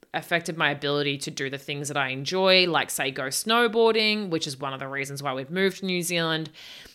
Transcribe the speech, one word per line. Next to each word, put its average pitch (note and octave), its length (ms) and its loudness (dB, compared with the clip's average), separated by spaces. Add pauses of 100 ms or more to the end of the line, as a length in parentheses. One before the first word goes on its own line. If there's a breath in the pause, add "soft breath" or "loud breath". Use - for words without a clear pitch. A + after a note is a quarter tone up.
(140)
affected E3 440 -2
my D3+ 140 4
ability C#3+ 460 0
to D3+ 140 -8
do C3+ 180 -4
the C#3 80 -6
things C#3+ 300 -8
that D3 100 -4
I C3+ 120 0
enjoy, F#3 580 4
like, D3+ 220 2
say, C#3 220 -2
go C3+ 120 -6
snowboarding, A3 1040 2
which D#3+ 180 -2
is C3 120 -8
one C#3 140 -4
of C3 60 -8
the C3+ 80 -8
reasons C#3 340 -6
why C#3 120 -2
we've C3+ 180 -6
moved F#3 280 0
to F#3+ 60 -6
New F3+ 160 0
Zealand. E3 480 0 (460 loud breath)